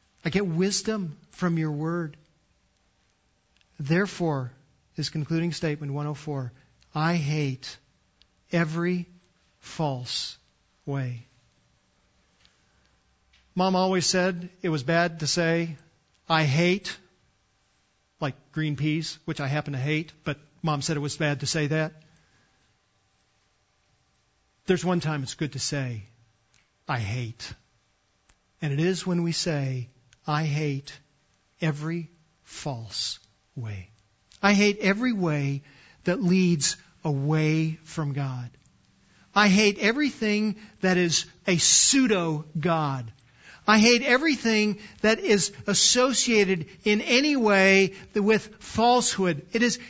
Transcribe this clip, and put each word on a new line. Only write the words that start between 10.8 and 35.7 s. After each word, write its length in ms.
way." 400
Mom 200
always 300
said 440
it 80
was 140
bad 380
to 60
say, 500
"I 160
hate," 540
like 160
green 240
peas, 480
which 160
I 80
happen 260
to 60
hate, 320
but 120
Mom 200
said 160
it 40
was 140
bad 240
to 60
say 220
that. 260
There's 160
one 160
time 240
it's 120
good 180
to 60
say, 440
"I 120
hate." 540
And 120
it 60
is 260
when 180
we 80
say, 580
"I 160
hate 480
every 480
false 760
way." 340
I 120
hate 260
every 340
way 500